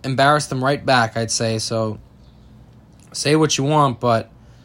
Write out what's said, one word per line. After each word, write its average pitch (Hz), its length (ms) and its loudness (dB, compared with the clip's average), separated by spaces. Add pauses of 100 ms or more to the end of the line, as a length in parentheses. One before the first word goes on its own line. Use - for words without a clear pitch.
embarrass 139 440 2
them 131 140 -4
right 139 240 -2
back, 123 300 2
I'd 113 160 -4
say. 113 280 -2
So, 110 400 -4 (1120)
say 147 240 0
what 156 200 2
you 135 60 -2
want, 143 380 0
but, 113 280 0 (360)